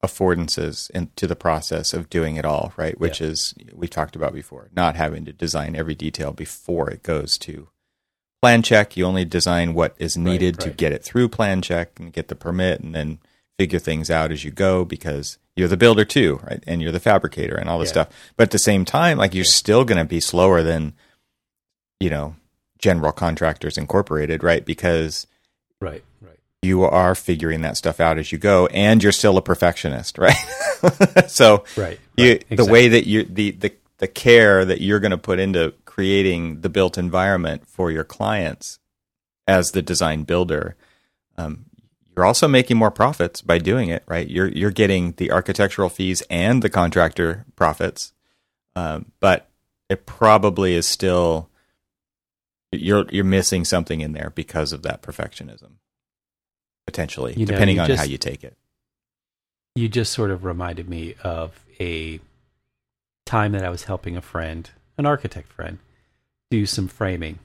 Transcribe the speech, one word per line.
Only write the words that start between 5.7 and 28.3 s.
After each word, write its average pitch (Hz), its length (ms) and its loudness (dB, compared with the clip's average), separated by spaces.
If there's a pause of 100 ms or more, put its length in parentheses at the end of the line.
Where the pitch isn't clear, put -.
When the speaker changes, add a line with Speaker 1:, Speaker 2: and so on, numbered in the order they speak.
Speaker 1:
every 78 200 -6
detail 76 360 -8
before - 580 -8
it - 140 -14
goes 76 360 -4
to 76 300 -16 (720)
plan 117 220 6
check. 104 340 2
You 90 80 0
only 92 200 0
design 85 480 0
what 82 260 0
is 82 180 -6
Speaker 2:
Right, 85 60 -4
Speaker 1:
needed 90 380 0
to 80 80 -6
Speaker 2:
right. 76 80 -14
Speaker 1:
get 78 140 0
it 69 120 -8
through 123 260 0
plan 98 320 -2
check 85 380 -6
and 85 120 -16
get 80 180 -10
the - 60 -10
permit 90 460 -4
and 80 140 -12
then 78 240 -8 (400)
figure 90 200 0
things 78 300 -4
out 80 220 0
as 73 120 -8
you 76 80 -10
go 92 320 0
because 73 540 -8 (180)
you're 90 120 0
the 90 100 0
builder 104 260 4
too, 92 400 0
right? - 220 -10
And 85 160 -6
you're 80 100 -4
the 85 80 -6
fabricator - 560 -2
and - 140 -6
all 85 100 -4
this 82 100 -4
Speaker 2:
Yeah. 80 160 0
Speaker 1:
stuff. - 40 -20 (260)
But 117 100 6
at 95 60 -6
the 107 80 0
same 98 260 2
time, 156 340 0
like, 95 160 0
you're 92 100 -2
Speaker 2:
Yeah. - 60 2
Speaker 1:
still 117 340 4
gonna 92 200 2
be 82 140 -4
slower 90 440 4
than, 80 300 -2 (1040)
you 92 100 -2
know, 76 260 -6 (440)
General 80 340 2
Contractors 80 640 -4
Incorporated, 78 680 -2
right? 85 220 2
Because 80 600 -2 (540)
Speaker 2:
Right, 80 240 -12 (160)
right. 85 180 -20 (240)
Speaker 1:
you 92 220 2
are 90 320 4
figuring 80 460 -4
that 80 160 -6
stuff - 240 -2
out 82 160 4
as 78 160 -8